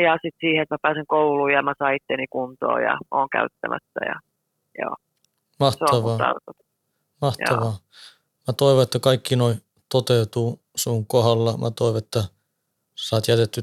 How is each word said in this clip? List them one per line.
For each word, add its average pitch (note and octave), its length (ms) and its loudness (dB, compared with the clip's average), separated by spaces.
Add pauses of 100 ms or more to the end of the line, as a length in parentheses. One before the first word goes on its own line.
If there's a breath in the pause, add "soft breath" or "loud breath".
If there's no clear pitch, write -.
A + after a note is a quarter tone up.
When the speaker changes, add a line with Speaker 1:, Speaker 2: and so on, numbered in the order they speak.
Speaker 1:
ja E3 200 4
sit E3 180 -8
siihen, D#3+ 220 0
että D3+ 120 -4
mä D3 80 -6
pääsen D3+ 260 -2
kouluun C#3+ 440 2
ja C#3 100 2
mä C#3+ 160 -2
saan C#3 160 0
itteni C3 360 -6
kuntoon B2+ 520 -4
ja A2+ 160 0 (120)
oon C3+ 220 0
käyttämättä - 720 -6
ja, - 80 -6 (640)
joo. - 220 -6
Se - 640 -8
on C3+ 380 2
mun A#2 100 -2
Speaker 2:
Mahtavaa. A2+ 60 -2
Speaker 1:
tarkoitus. - 480 -6 (560)
Speaker 2:
Mahtavaa. B2 420 -2
Speaker 1:
Joo. A2+ 80 -2 (760 loud breath)
Speaker 2:
Mä B2 120 -2
toivon, C3+ 240 6
että B2 160 0
kaikki C3 380 2
noi A#2+ 180 2 (380)
toteutuu A#2+ 680 0 (160)
sun A2+ 300 -2
kohdalla. A2+ 500 2
Mä A#2 140 -2
toivon, A2+ 280 0
että A2 220 -2 (800)
sä - 180 -2
oot A2 120 0
jätetty A2+ 340 2